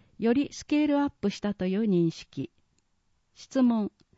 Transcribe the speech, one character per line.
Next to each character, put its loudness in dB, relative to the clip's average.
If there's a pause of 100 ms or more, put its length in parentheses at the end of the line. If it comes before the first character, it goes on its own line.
(180)
よ 2
り 0
ス -16
ケ 2
ー 0
ル 2
ア 0
ッ -4
プ -4
し -10
た -4
と -4
い -2
う -2
認 2
識。 -10 (840)
質 -2
問。 2 (280)